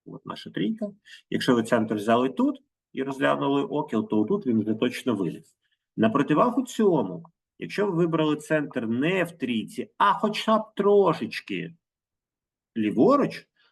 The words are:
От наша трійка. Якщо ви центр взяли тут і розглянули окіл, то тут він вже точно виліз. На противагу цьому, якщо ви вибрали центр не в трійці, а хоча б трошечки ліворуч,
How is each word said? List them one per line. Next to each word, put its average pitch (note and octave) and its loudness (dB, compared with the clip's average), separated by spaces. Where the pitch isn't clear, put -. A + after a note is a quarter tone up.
От - -16
наша - -14
трійка. A3 -4
Якщо - 2
ви A#2 2
центр A2 0
взяли A#2 2
тут B3 0
і C3 -6
розглянули C#3 0
окіл, A#2+ -4
то G#2+ 2
тут G#2 -2
він A2+ 2
вже G#2+ -2
точно B2 -2
виліз. - -6
На A3 4
противагу B3 2
цьому, C3+ 0
якщо F#3+ -4
ви G3 -2
вибрали D#3+ 0
центр C#3+ -4
не D#3 0
в E3+ -8
трійці, A#2 -6
а G3+ 4
хоча G#3+ 0
б G#3+ -2
трошечки D#3+ 0
ліворуч, A#2+ 2